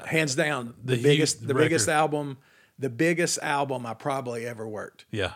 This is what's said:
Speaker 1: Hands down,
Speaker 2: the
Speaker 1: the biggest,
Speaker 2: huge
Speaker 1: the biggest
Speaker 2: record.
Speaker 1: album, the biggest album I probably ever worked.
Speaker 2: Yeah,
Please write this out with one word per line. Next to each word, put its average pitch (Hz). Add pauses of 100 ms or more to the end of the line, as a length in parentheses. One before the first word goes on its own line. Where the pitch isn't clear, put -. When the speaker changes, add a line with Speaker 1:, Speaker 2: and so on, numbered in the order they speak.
Speaker 1:
Hands 156
down, 139
Speaker 2:
the 127
Speaker 1:
the 117
biggest, 147
Speaker 2:
huge 113
Speaker 1:
the 139
biggest 156
Speaker 2:
record. 156
Speaker 1:
album, 147 (400)
the 131
biggest 165
album 139
I 113
probably 123
ever 113
worked. -
Speaker 2:
Yeah, 95